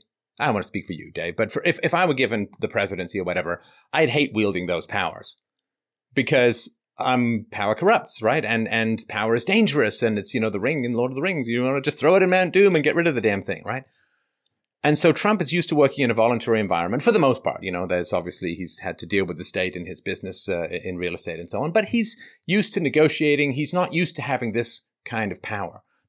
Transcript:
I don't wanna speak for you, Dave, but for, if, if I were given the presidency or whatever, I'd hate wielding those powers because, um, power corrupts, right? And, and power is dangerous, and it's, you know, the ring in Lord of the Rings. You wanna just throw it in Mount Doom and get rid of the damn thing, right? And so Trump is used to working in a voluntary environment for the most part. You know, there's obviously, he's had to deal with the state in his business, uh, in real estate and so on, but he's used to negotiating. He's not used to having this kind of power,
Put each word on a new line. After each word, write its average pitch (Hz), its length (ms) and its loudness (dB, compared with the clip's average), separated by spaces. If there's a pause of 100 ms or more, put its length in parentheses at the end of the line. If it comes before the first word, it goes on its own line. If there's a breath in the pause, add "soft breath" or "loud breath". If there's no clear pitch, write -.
(400)
I 131 60 0
don't 135 80 2
wanna 98 100 0
speak - 240 -8
for 95 60 -6
you, 76 200 -12
Dave, 85 220 -6
but 110 160 -2
for, - 140 -4
if, 170 180 0
if - 100 -2
I 175 120 2
were 160 80 2
given 113 340 0 (140)
the 107 80 -2
presidency 98 500 -4
or 92 60 -4
whatever, 87 360 -4 (300 soft breath)
I'd 151 180 2
hate 143 240 0
wielding 98 340 0
those 85 180 -2
powers - 520 -4 (760)
because, 131 580 2 (260)
um, 117 540 0
power 107 240 0
corrupts, - 480 0
right? 127 220 2
And, 113 240 -2
and 113 400 0
power 110 260 0
is 123 80 0
dangerous, 147 580 2
and 110 160 2
it's, 98 160 -4
you 127 60 0
know, 110 100 0
the 98 120 -4
ring 135 240 -2
in 120 80 -4
Lord 120 180 0
of 127 60 -10
the 139 40 -4
Rings. 156 280 -2
You 123 160 0
wanna 135 160 -2
just 143 180 -4
throw 165 160 6
it 190 80 6
in 185 60 4
Mount 185 240 2
Doom 190 200 6
and 151 120 2
get 147 100 2
rid 170 100 2
of 160 100 2
the 117 60 -2
damn 101 200 2
thing, 95 240 -8
right? 123 180 -6 (1000)
And 147 160 4
so 170 140 6
Trump 208 300 2
is 135 100 -2
used 170 160 0
to 165 80 -2
working 143 300 4
in 120 40 2
a 117 40 2
voluntary 113 440 4
environment 92 460 0
for 240 80 4
the 208 80 4
most 135 240 4
part. - 180 -4
You 95 80 -6
know, 90 160 -2
there's 90 280 -2
obviously, 87 420 -4
he's 85 240 -8
had 87 200 -8
to - 60 -12
deal 98 200 0
with 85 120 -6
the 87 60 -6
state 92 320 -2
in 90 100 -10
his 90 140 -12
business, 92 480 -2
uh, 85 220 -2
in 90 260 -6
real 87 180 -4
estate 82 240 -8
and 85 120 -12
so 107 120 -4
on, 160 120 -2
but 208 140 0
he's 233 280 0 (300 loud breath)
used 196 280 0
to 147 60 -4
negotiating. 147 720 2
He's 143 220 -4
not 180 200 -2
used 170 220 -2
to 147 60 -8
having 123 320 -4
this - 320 0 (180)
kind 107 300 -4
of - 80 -14
power, 101 420 -8 (260)